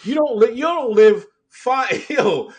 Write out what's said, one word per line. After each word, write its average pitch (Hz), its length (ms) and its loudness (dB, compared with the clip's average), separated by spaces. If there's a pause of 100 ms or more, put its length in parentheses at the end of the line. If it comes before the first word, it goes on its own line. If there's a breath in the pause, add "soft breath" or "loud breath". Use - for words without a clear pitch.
You 233 120 -6
don't 294 220 -2
li-, 226 160 2
you 254 100 -6
don't 311 300 -2
live 208 320 4 (240)
five, 247 560 -4
<laughs> - 40 -10
yo, 220 500 -2